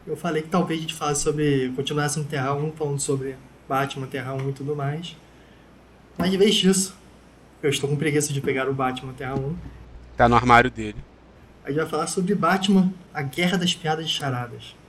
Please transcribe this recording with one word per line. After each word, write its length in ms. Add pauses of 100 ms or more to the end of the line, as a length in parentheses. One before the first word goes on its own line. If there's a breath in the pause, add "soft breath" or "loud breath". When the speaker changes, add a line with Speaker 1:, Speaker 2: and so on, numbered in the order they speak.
Speaker 1:
Eu 120
falei 260
que 60
talvez 320
a 20
gente 120
falasse 280
sobre, 540
continuasse 420
no 60
Terra 300
um, 180
falando 260
sobre 380 (320)
Batman, 400
Terra 260
um 160
e 20
tudo 220
mais. 420 (1000 soft breath)
Mas 100
de 80
vez 200
disso, 360 (720)
eu 80
estou 180
com 60
preguiça 380
de 80
pegar 280
o 60
Batman 380
Terra 240
um. 200 (600 loud breath)
Speaker 2:
Tá 120
no 60
armário 380
dele. 260 (680)
Speaker 1:
A 40
gente 80
vai 100
falar 220
sobre 260
Batman, 580 (220)
A 80
Guerra 340
das 180
Piadas 320
e 20
Charadas. 680 (140)